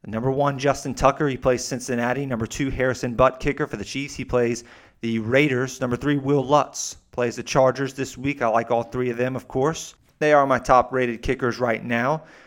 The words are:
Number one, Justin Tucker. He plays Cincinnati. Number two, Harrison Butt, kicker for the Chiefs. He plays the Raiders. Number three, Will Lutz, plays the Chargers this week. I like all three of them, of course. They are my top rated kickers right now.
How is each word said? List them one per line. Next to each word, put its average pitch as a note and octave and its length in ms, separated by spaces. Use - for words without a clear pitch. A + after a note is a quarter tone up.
Number A2+ 260
one, C#3+ 260
Justin C3+ 380
Tucker. C#3 320
He C3 100
plays B2+ 260
Cincinnati. B2 600
Number A2+ 220
two, C#3 240
Harrison B2+ 420
Butt, B2+ 260
kicker C#3+ 280
for A#2 100
the G2+ 80
Chiefs. C#3 300
He C#3 100
plays A#2+ 380
the A2+ 180
Raiders. B2+ 640
Number B2 140
three, C#3+ 220
Will C3+ 260
Lutz, - 540
plays A#2+ 240
the A#2+ 80
Chargers C3 500
this C3 240
week. C#3 240
I A#2+ 60
like A2+ 240
all A#2 120
three B2+ 260
of A#2 80
them, B2+ 180
of A#2+ 120
course. C#3+ 480
They D3+ 140
are C#3 140
my B2+ 120
top B2 320
rated B2 300
kickers A#2+ 380
right A#2+ 240
now. B2 400